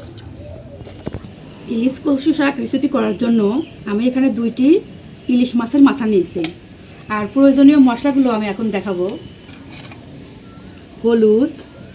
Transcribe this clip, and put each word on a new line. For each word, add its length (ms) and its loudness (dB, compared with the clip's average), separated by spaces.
ইলিশ 300 -2
কচু 340 0
শাক 240 0
রেসিপি 320 -2
করার 280 -2
জন্য 180 2
আমি 180 -2
এখানে 200 0
দুইটি 300 0
ইলিশ 180 2
মাছের 280 2
মাথা 240 -2
নিয়েছি। 300 0
আর 80 -4
প্রয়োজনীয় 520 6
মশলাগুলো 500 0
আমি 160 -4
এখন 140 -6
দেখাবো। 300 -4
হলুদ, 500 2